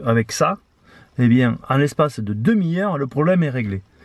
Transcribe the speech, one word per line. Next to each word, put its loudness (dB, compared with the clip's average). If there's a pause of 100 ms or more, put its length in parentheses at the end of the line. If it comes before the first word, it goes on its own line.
avec 0
ça, -2 (600)
eh 4
bien, 2 (100)
en 0
l'espace 0
de -4
demi-heure, 0
le -4
problème 0
est -2
réglé. -4 (220)